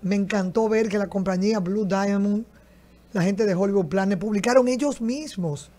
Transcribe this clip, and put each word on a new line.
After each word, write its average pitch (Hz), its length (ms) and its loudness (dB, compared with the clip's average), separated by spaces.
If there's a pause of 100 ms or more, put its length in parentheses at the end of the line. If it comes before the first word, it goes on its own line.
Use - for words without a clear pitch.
Me 190 140 -2
encantó 202 520 0
ver 220 200 2
que 202 100 -2
la 202 100 -2
compañía 196 520 0
Blue 196 260 -2
Diamond, 202 580 0 (680)
la 185 100 0
gente 196 240 2
de 196 80 2
Hollywood 196 320 2
Planet, 190 320 0
publicaron 220 500 4
ellos 254 320 -2
mismos 226 800 -6